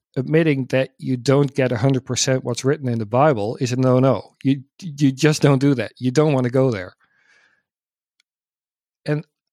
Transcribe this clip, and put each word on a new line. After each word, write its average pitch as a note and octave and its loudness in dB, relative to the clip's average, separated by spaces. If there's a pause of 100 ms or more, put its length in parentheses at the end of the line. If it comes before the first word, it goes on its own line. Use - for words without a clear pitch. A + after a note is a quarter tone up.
(160)
admitting C#3+ 0
that C3 0
you C3 -4
don't C3+ 0
get B2+ 0
a B2 -4
hundred C3 0
percent C3 -2
what's B2 -6
written C#3 -2
in A#2 -4
the G#2+ -6
Bible A#2+ 0
is B2 -2
a B2+ -4
no-no. B2+ 2
You, C3+ -2 (160)
you C#3+ 0
just D3 0
don't C#3 4
do C#3 2
that. G#2 -6
You B2+ -2
don't D3+ 2
wanna B2+ 0
go C3 2
there. F#2 -8 (2000)
And D3+ -2 (280)